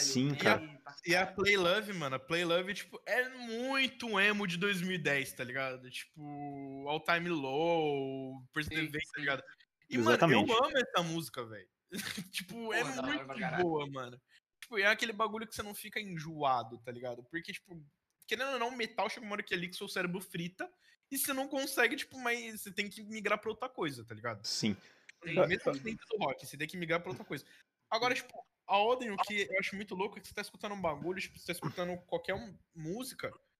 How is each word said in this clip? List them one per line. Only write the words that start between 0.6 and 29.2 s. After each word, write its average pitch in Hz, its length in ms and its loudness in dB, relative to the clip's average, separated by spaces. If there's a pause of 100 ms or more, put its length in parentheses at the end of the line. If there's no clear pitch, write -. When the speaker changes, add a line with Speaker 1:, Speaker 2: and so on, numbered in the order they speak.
Speaker 2:
pra - 120 -16 (100)
Speaker 3:
E 170 100 4
a 180 40 6
Speaker 2:
caralho. 185 180 0
Speaker 3:
Play 202 200 6
Love, 196 360 4
mano, 143 240 -2
a - 20 -6
Play 165 240 0
Love, 180 300 2
tipo, - 320 -12
é 247 240 0
muito 247 920 0
emo 202 260 6
de 175 120 0
dois 196 240 2
mil 185 100 0
e 185 60 0
dez, 143 340 2
tá - 140 -8
ligado? 127 440 -6
Tipo, 143 1000 -10
All 156 120 2
Time 170 280 2
Low, 139 1200 2
Person 151 180 -2
Speaker 2:
Sim, 151 40 -4
Speaker 3:
the 160 60 0 (100)
Veil, - 0 -
tá 156 240 -6
Speaker 2:
sim. - 60 -8
Speaker 3:
ligado? 143 220 0 (460)
E, - 60 -2
Speaker 1:
Exatamente. 117 500 8
Speaker 3:
mano, - 140 4
eu 262 60 6
amo 302 120 2
essa 240 260 2
música, 160 420 -6
velho. 107 220 -14 (240)
<laughs> - 420 -8
Tipo, 220 400 -6
é 220 80 2
Speaker 2:
Porra, 262 140 -2
da 262 60 -4
hora 262 120 -2
Speaker 3:
muito 302 140 -4
Speaker 2:
pra 269 120 -8
caralho. - 240 0
Speaker 3:
boa, 151 260 0
mano. 127 320 -10 (400)
Tipo, - 160 -8
é 196 80 6
aquele 220 260 4
bagulho 220 360 -2
que - 80 -14
você 226 80 -6
não 208 100 -8
fica 214 260 -8
enjoado, 147 840 0
tá 127 80 -10
ligado? 120 320 -2
Porque, 165 280 -6
tipo, 175 320 -12 (440)
querendo 254 260 0
ou 247 60 0
não, 233 120 0
metal 220 380 -2
chega - 160 -10
uma 202 80 -6
hora 208 100 -2
que - 100 -8
é 185 40 4
ali 180 100 -2
que 180 80 -10
seu 202 140 -8
cérebro 180 320 -2
frita 175 500 -6 (380)
e 277 80 -6
você 277 160 0
não 269 140 -2
consegue, 269 480 2
tipo, - 240 -8
mas 233 420 -4
você 202 100 -10
tem 202 160 -2
que 214 160 -14
migrar 214 380 0
pra 226 80 -6
outra 226 180 -4
coisa, 143 380 -4
tá 113 80 -12
ligado? 107 320 -6
Speaker 1:
Sim. - 320 0 (460)
Speaker 2:
Sim, 170 120 -4 (120)
Speaker 3:
Mesmo 165 280 0
Speaker 2:
sim. 135 80 -8
Speaker 3:
dentro 220 260 -6
do - 140 -2
rock, 135 220 -2
você - 120 -12
tem 151 100 -6
que 185 100 -10
migrar 170 240 0
pra 180 80 -8
outra 185 160 -8
coisa. 151 180 -6 (460)
Agora, 233 260 2
tipo, - 160 -8 (360)
a 196 120 6
Oden, 240 320 4
o 196 60 -4
que 208 320 0